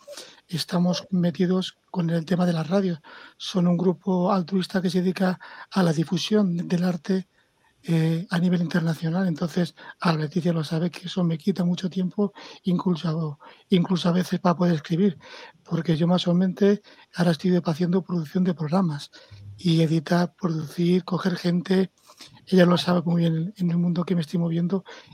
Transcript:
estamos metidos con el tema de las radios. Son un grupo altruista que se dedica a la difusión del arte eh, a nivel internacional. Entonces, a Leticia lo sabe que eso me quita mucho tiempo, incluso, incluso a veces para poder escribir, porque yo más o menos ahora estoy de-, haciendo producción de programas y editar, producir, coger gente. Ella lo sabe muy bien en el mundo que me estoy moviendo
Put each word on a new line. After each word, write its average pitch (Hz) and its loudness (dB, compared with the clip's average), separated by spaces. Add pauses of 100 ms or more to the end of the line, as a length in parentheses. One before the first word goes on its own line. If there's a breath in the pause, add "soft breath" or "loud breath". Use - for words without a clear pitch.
(460 loud breath)
estamos 175 -2
metidos 180 0 (140)
con 170 -2
el 165 0
tema 180 0
de 175 2
las 160 -4
radios. 185 0 (360 loud breath)
Son 175 -2
un 175 4
grupo 180 0
altruista 185 0
que 180 0
se 180 0
dedica 185 0 (320 loud breath)
a 190 2
la 170 4
difusión 170 0
del 175 0
arte 185 -2 (560)
eh, 165 0
a 175 0
nivel 175 2
internacional. 165 -2
Entonces, 165 -2 (260 loud breath)
a 170 0
Leticia 156 -2
lo 160 0
sabe 165 -2
que - -16
eso 180 -2
me 165 0
quita 185 -2
mucho 175 -2
tiempo, 190 -2 (320 loud breath)
incluso, 165 -2 (320 soft breath)
incluso 175 2
a 170 2
veces 180 0
para 175 2
poder 175 2
escribir, 170 0 (460 loud breath)
porque 160 0
yo 170 2
más 175 2
o 170 4
menos 196 2 (340 soft breath)
ahora 175 2
estoy 175 0
de-, 175 4
haciendo 175 0
producción 180 -2
de 175 0
programas 151 -2 (460 soft breath)
y 165 2
editar, 165 0
producir, 170 0
coger 180 -2
gente. 180 0 (560 soft breath)
Ella 185 6
lo 175 4
sabe 175 0
muy 170 2
bien 165 0
en 175 0
el 170 0
mundo 175 0
que 185 -2
me 170 0
estoy 170 -2
moviendo 170 -2 (300 loud breath)